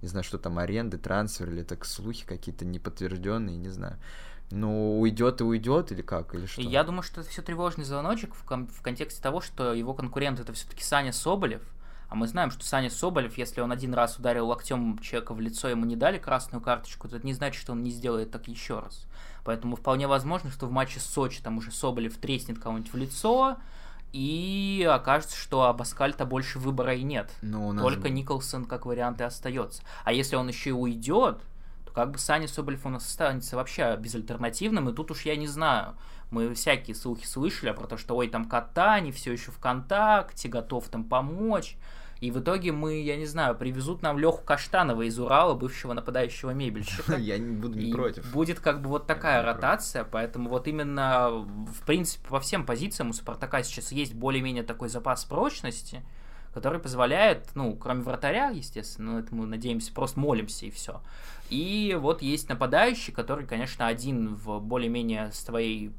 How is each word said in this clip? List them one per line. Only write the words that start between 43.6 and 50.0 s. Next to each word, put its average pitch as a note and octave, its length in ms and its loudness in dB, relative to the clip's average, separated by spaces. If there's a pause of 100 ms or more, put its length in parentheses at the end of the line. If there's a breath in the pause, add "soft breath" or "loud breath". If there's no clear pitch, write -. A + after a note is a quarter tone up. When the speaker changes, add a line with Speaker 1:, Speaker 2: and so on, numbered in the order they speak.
Speaker 2:
нам D3 160 2
Леху E3 260 4
Каштанова C#3+ 580 4
из A2+ 160 0
Урала, C3+ 360 8
бывшего B2 400 -4
нападающего B2 560 0
мебельщика. A2 640 0
Speaker 1:
<laughs> - 0 -
Я G#2+ 220 0
не A#2 180 -2
буду A2 220 -2
не A2 80 0
Speaker 2:
И A2+ 60 0
Speaker 1:
против. B2 380 0
Speaker 2:
будет E3 300 2
как C#3+ 220 2
бы C#3 80 -2
вот C#3+ 180 0
Speaker 1:
Я D#3+ 60 4
Speaker 2:
такая C#3+ 260 4
Speaker 1:
буду A#2 80 2
не A#2 60 2
против. - 100 -4
Speaker 2:
ротация, C#3 400 2